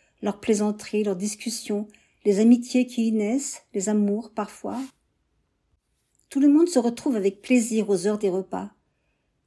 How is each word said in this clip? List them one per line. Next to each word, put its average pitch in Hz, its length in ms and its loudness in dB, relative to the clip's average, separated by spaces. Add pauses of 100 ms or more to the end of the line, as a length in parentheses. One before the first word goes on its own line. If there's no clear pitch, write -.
(220)
leurs 208 180 -4
plaisanteries, 208 640 -2
leurs 196 120 -2
discussions, 208 720 -8 (360)
les 202 160 2
amitiés 247 460 4
qui 226 220 -4
y 220 40 -2
naissent, 220 500 -4 (100)
les 196 160 -4
amours 214 440 -2
parfois. 208 480 -10 (1500)
Tout 269 120 -2
le 285 80 6
monde 320 200 6
se 269 100 0
retrouve 233 380 0
avec 196 260 -2
plaisir 220 480 2
aux 180 160 0
heures 208 120 0
des 202 120 0
repas. 190 400 -6 (760)